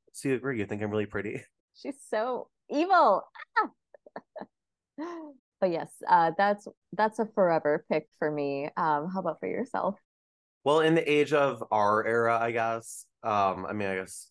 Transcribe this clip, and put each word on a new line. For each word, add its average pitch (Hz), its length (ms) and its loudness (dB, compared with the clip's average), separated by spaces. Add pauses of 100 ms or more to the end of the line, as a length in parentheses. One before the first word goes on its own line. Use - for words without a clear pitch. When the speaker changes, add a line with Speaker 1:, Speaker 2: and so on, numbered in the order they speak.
(120)
Speaker 1:
So - 180 -6
you 131 60 2
agree? 123 240 -6
You 101 80 -2
think 104 160 -6
I'm 104 80 -4
really 107 160 -2
pretty?" 101 360 -8 (160)
<laughs> - 160 -20
Speaker 2:
She's 262 200 -12 (140)
so 240 400 -4 (200)
evil. 302 540 4 (340)
<laughs> 440 60 2 (2000)
But 190 120 2
yes, 160 200 -6 (180)
uh, 165 280 6
that's, 202 300 2 (240)
that's 214 280 0
a 220 60 0 (100)
forever 160 540 2
pick 156 180 -2 (120)
for 156 100 -2
me. 143 460 -4
Um, 156 340 0
how 185 120 -6
about 165 180 -4
for - 80 -8
yourself? 202 500 -4 (680)
Speaker 1:
Well, 151 160 4
in 160 120 4
the 165 160 2
age 147 220 2
of 135 400 2
our 107 340 2
era, 117 320 2
I 117 140 -2
guess. 113 540 -4 (180)
Um, 98 420 0
I - 60 -8
mean, 104 160 -4
I 95 80 -2
guess - 360 -10